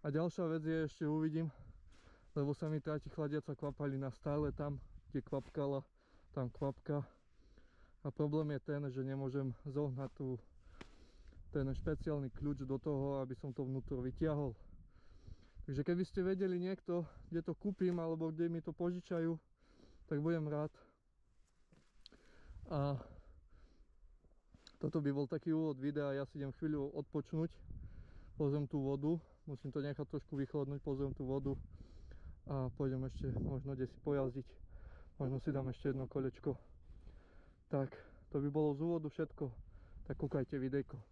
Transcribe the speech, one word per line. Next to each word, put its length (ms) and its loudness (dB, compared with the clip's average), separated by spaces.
A 80 2
ďalšia 340 2
vec 160 2
je, 240 2
ešte 160 -4
uvidím, 480 4
lebo 180 2
sa 160 -2
mi 80 2
trati 320 -2
chladiaca 480 0
kvapalina 560 0
stále 400 2
tam, 240 0
kde 140 0
kvapkala, 580 0
tam 160 0
kvapka. 560 0
A 80 0
problém 400 4
je 80 0
ten, 240 -2
že 160 -2
nemôžem 480 0
zohnať 480 0
tú, 240 -2
ten 160 2
špeciálny 640 0
kľúč 320 -2
do 160 0
toho, 400 2
aby 160 -2
som 160 -6
to 160 -2
vnútro 320 -2
vytiahol. 560 2
Takže 160 0
keby 240 4
ste 160 0
vedeli 400 4
niekto, 400 0
kde 160 0
to 160 -2
kúpim, 400 4
alebo 320 2
kde 160 2
mi 160 2
to 80 -2
požičajú, 640 2
tak 160 2
budem 240 4
rád. 240 2
A 240 2
toto 240 2
by 80 6
bol 160 4
taký 240 0
úvod 320 2
videa, 320 2
ja 160 0
si 80 -10
idem 160 -2
chvíľu 400 0
odpočnúť, 560 0
pozriem 320 4
tú 160 2
vodu, 320 4
musím 240 -6
to 80 0
nechať 240 0
trošku 320 -4
vychladnúť, 480 0
pozriem 320 2
tú 80 -2
vodu 320 2
a 320 0
pôjdem 320 2
ešte 320 0
možno 320 0
kde 160 0
si 160 -12
pojazdiť, 420 2
možno 240 0
si 80 0
dám 240 2
ešte 180 0
jedno 140 2
kolečko. 560 0
Tak, 240 2
to 140 -4
by 100 2
bolo 240 6
z 80 0
úvodu 240 4
všetko, 400 -2
tak 160 -2
kúkajte 400 2
videjko. 400 0